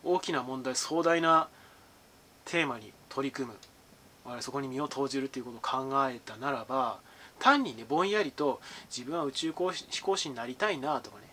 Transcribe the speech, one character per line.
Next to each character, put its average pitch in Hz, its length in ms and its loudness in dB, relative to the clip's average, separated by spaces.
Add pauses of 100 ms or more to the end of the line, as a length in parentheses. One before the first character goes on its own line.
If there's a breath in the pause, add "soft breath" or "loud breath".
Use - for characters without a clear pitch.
大 175 160 4
き 175 140 -2
な 135 100 2
問 131 200 -6
題、 127 120 -2
壮 165 260 0
大 165 200 4
な 160 260 6 (960 loud breath)
テ 170 180 2
ー 147 40 2
マ 123 100 -4
に 107 140 -14 (180)
取 135 200 -2
り - 20 -8
組 131 160 -4
む。 110 80 -12 (720)
あ 120 100 -8
れ、 117 60 -8
そ 127 100 -6
こ 139 100 -2
に 135 60 -4
身 131 140 -4
を 120 60 -2
投 135 200 0
じ 135 120 -2
る 135 60 -2
っ 135 40 -4
て 131 100 -6
い - 20 -6
う 117 40 -8
こ 123 60 -10
と 117 60 -12
を - 40 -14
考 131 280 0 (200)
え 120 100 -8
た 113 180 -14
な 135 140 -2
ら 117 140 -4
ば、 123 340 0 (400 loud breath)
単 277 240 6
に 143 120 -4
ね、 113 120 -10
ぼ 156 140 4
ん 196 80 4
や 208 120 4
り 147 100 0
と 139 300 2 (340 loud breath)
自 123 140 -8
分 170 80 -2
は 156 80 0
宇 135 60 0
宙 160 160 -2
飛 160 60 -2
行 180 200 0
士、 - 160 -8
飛 - 120 -6
行 190 160 2
士 160 120 -2
に 131 60 -8
な 117 100 -6
り 127 100 -6
た 208 160 0
い 165 60 -2
な 135 240 0
と - 80 -14
か - 80 -18
ね。 - 160 -18